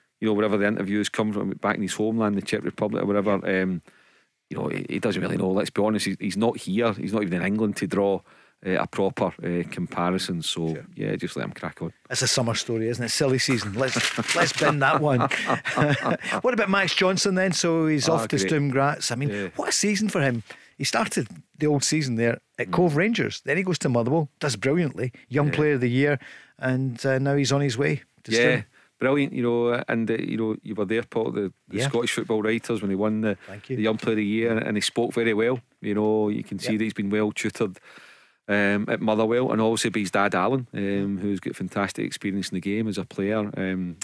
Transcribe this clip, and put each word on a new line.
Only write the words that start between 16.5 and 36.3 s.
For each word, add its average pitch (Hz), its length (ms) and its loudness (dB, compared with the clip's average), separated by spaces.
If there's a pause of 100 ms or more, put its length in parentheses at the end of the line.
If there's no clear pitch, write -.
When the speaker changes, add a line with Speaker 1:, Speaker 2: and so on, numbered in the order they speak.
Speaker 2:
about 202 160 2
Max 196 240 2
Johnson 190 400 2
then? 185 180 4
So 165 340 2
he's 151 220 2
Speaker 1:
Ah, 160 60 4
Speaker 2:
off 113 140 0
to - 80 0
Speaker 1:
great. 190 120 2
Speaker 2:
Sturm 143 220 2
Graz. 139 400 0
I 123 60 -2
mean, 139 120 -2
Speaker 1:
Yeah. 101 280 -4
Speaker 2:
what - 120 -4
a - 40 0
season 208 360 2
for 185 120 0
him. 123 220 2 (360)
He 147 60 -2
started 175 440 0 (300)
the 151 80 0
old 147 180 2
season 143 320 0
there 117 240 2 (180)
at 127 100 -4
Speaker 1:
Mm. - 40 -6
Speaker 2:
Cove 165 240 4
Rangers. 170 480 0
Then 139 120 0
he 196 60 2
goes 185 180 -2
to - 80 0
Motherwell, 127 400 2 (120)
does 135 160 -2
brilliantly, 131 560 0 (160)
young 147 200 2
Speaker 1:
Yeah. 135 60 0
Speaker 2:
player 151 200 4
of 127 60 0
the 120 100 2
year, 139 280 4 (400)
and, 131 480 -2
uh, 135 120 2
now 139 180 2
he's 139 160 2
on 139 80 4
his 127 180 0
way 147 240 0 (220)
to 110 80 -6
Speaker 1:
Yeah, 113 60 4
Speaker 2:
Sturm. 120 260 4 (340)
Speaker 1:
brilliant, 143 340 2
you 127 100 -2
know, 120 460 2
and, 113 220 0
uh, 113 40 0
you - 220 -2
know, 110 260 0
you 104 120 -10
were 104 100 -2
there, 110 200 0
Paul, 117 260 -2
the, 104 220 -4 (160)
the 98 100 -4
Speaker 2:
Yeah. 131 100 0
Speaker 1:
Scottish 120 240 0
football 107 300 0
writers 110 380 0
when 101 100 -2
he 95 60 0
won 107 240 0
the, 107 160 0 (100)
Speaker 2:
Thank 101 240 -14
you. 131 60 -4
Speaker 1:
the 110 60 0
young 107 160 2
player 117 160 0
of - 40 0
the 107 60 0
year, 110 340 0
and 107 180 -2
he 101 40 0
spoke - 340 0
very 117 200 2
well. 120 260 2 (200)
You 104 140 -4
know, 107 340 2
you 107 140 -2